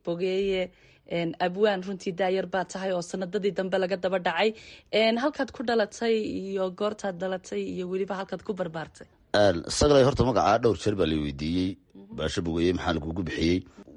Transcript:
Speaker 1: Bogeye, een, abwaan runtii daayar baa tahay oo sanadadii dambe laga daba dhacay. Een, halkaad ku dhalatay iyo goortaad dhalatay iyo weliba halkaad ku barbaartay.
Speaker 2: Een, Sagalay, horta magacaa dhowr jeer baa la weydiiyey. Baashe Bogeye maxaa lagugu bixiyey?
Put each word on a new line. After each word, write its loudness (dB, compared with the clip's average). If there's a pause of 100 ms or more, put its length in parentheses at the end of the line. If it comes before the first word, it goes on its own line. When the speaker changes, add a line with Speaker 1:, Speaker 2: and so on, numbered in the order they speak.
Speaker 1:
Bogeye, -2 (480)
een, -2 (100)
abwaan 2
runtii -6
daayar 0
baa -2
tahay -6
oo -2
sanadadii -4
dambe -2
laga 0
daba -2
dhacay. 0 (400)
Een, 2
halkaad -2
ku -10
dhalatay 0
iyo -2
goortaad -4
dhalatay -6
iyo -6
weliba -4
halkaad -8
ku -6
barbaartay. -8 (260)
Speaker 2:
Een, 4
Sagalay, 6
horta 4
magacaa 4
dhowr 4
jeer 0
baa 2
la 0
weydiiyey. -2 (400)
Baashe -2
Bogeye 2
maxaa -2
lagugu -4
bixiyey? 0 (380)